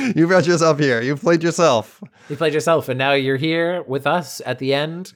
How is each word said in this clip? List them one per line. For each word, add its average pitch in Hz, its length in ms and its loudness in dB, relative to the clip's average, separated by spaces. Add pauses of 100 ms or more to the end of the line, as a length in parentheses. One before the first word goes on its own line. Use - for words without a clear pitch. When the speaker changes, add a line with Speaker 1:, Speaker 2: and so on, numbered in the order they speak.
(160)
Speaker 1:
You 160 120 4
brought 180 200 2
yourself 160 320 2
here. 127 220 2
You 139 140 -2
played 165 280 0
yourself. 160 580 0 (280)
Speaker 2:
You 147 60 -8
played 151 180 -2
yourself. 156 360 0
And 127 80 -4
now 135 160 0
you're 135 240 0
here 165 460 -2
with 135 240 -6
us 170 380 -2
at 127 140 -6
the 135 140 -2
end. 160 420 -6